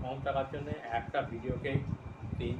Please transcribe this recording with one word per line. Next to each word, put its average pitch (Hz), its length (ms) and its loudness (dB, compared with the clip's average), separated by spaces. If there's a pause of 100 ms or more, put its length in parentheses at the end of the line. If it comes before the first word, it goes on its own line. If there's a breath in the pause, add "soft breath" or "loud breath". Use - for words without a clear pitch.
কম 131 120 -2 (100)
থাকার 135 260 2
জন্য 143 160 -2 (300)
একটা - 200 2 (120)
ভিডিওকেই 127 480 2 (600)
তিন - 220 2